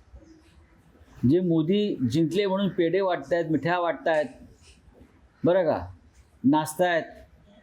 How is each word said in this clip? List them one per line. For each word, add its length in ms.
जे 100
मोदी 580
जिंकले 340
म्हणून 240
पेढे 320
वाटतायत, 440
मिठ्या 340
वाटतायत, 460
बरं 200
का, 240
नाचतायत, 600